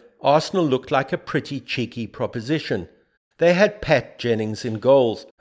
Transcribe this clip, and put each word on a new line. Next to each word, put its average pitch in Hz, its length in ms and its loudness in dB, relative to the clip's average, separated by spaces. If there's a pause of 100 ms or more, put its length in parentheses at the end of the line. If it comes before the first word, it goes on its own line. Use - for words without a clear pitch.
(220)
Arsenal 156 440 2
looked 127 240 -2
like 135 220 0
a 170 60 -4
pretty - 420 -6
cheeky 117 480 -6
proposition. 117 800 -6 (520)
They 175 140 4
had 202 280 2
Pat - 360 0
Jennings 110 460 -2
in 110 120 -4
goals, 120 500 2 (160)